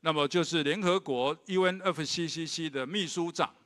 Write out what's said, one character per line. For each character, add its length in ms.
那 100
么 160
就 160
是 200
联 180
合 180
国 360
U 180
N 160
F 240
C 240
C 180
C 240
的 160
秘 220
书 240
长。 180